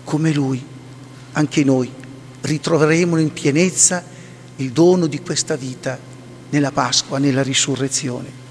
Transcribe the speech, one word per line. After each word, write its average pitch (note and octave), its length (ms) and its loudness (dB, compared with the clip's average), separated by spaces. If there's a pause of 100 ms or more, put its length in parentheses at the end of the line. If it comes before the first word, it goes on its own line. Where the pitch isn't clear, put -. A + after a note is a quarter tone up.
Come D#3 280 0
Lui, C3+ 440 -2 (560)
anche D3+ 300 2
noi C3 280 2 (500)
ritroveremo D#3+ 800 2
in D#3 140 2
pienezza F3 680 2 (540)
il C3 160 -4
dono F3 340 6
di C#3+ 140 -4
questa - 340 -4
vita B2+ 420 -8 (540)
nella C#3+ 220 2
Pasqua, C3 460 0
nella C#3 260 2
risurrezione. C3 1080 -4